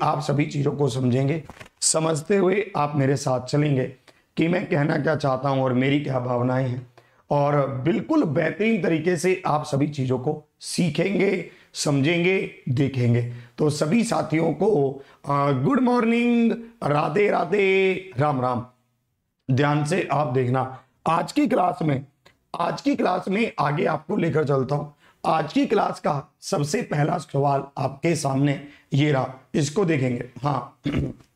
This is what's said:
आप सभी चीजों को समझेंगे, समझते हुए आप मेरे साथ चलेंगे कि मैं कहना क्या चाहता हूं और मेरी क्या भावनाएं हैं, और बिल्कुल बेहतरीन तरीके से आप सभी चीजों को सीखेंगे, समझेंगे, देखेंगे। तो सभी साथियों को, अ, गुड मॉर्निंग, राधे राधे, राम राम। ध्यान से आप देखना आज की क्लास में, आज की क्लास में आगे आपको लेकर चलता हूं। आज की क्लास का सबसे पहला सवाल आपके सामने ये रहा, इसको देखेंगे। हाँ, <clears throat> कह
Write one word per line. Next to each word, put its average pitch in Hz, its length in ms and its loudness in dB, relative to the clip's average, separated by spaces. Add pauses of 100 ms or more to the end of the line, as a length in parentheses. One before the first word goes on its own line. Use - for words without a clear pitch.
आप 147 180 0
सभी 147 260 0
चीजों 143 260 -2
को 139 160 0
समझेंगे, 131 520 0 (400)
समझते 160 560 0
हुए 196 400 2
आप 147 180 -2
मेरे 135 220 2
साथ 127 280 -2
चलेंगे 143 420 0 (500)
कि 160 100 2
मैं 180 200 0
कहना 160 300 0
क्या 151 180 0
चाहता 139 340 -2
हूं 135 140 0
और 131 120 2
मेरी 139 240 2
क्या 135 200 -2
भावनाएं 127 480 0
हैं, 123 180 -6 (440)
और 147 360 2 (140)
बिल्कुल 233 460 0
बेहतरीन 170 580 0
तरीके 170 340 0
से 180 300 0
आप 147 180 0
सभी 139 240 0
चीजों 127 300 -2
को 151 220 -4 (200)
सीखेंगे, 175 880 0 (260)
समझेंगे, 170 640 0 (300)
देखेंगे। 123 520 2 (360)
तो 151 120 2
सभी 160 340 0
साथियों 160 500 0
को, 151 360 2 (360)
अ, 143 300 0
गुड 190 240 2
मॉर्निंग, 240 720 2 (320)
राधे 156 460 0
राधे, 190 640 2 (240)
राम 139 240 0
राम। 120 240 -2 (840)
ध्यान 147 360 2
से 165 260 -2
आप 139 220 0
देखना 127 300 0 (440)
आज 165 240 0
की 294 160 2
क्लास 180 340 0
में, 139 240 0 (540)
आज 175 220 -2
की 285 140 2
क्लास 185 320 0
में 208 320 0
आगे 147 260 0
आपको 175 320 -2
लेकर 156 280 2
चलता 135 300 2
हूं। 147 100 -4 (380)
आज 160 300 0
की 277 120 4
क्लास 190 340 0
का 147 420 -4
सबसे 151 420 -2
पहला 160 340 0
सवाल 139 460 0 (140)
आपके 147 400 0
सामने 139 420 0 (340)
ये 151 180 4
रहा, 127 220 0 (200)
इसको 180 320 0
देखेंगे। 127 440 0 (140)
हाँ, 135 380 -4
<clears throat> - 60 -4
कह 139 260 -2 (220)